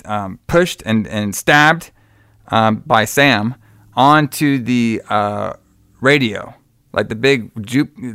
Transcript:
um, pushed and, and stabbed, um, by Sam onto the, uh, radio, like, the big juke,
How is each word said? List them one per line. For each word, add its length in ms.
um, 420
pushed 380
and, 220
and 280
stabbed, 560
um, 380
by 180
Sam 520
onto 640
the, 520
uh, 440
radio, 540
like, 160
the 60
big 360
juke, 240